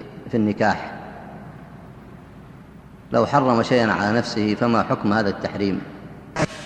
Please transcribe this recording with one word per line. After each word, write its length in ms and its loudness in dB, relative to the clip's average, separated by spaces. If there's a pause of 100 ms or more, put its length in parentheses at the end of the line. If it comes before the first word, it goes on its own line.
(300)
في 60 0
النكاح، 580 2 (2250)
لو 120 6
حرم 360 4
شيئًا 300 4
على 260 2
نفسه، 360 0
فما 280 4
حكم 300 0
هذا 160 2
التحريم؟ 520 -2 (840)